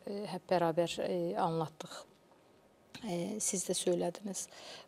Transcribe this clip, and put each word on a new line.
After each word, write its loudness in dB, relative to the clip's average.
e, -4
hep -8
bərabər, 4
e, 0
anlatdıq. 0
E, -2
siz 0
də 0
söylədiniz. 0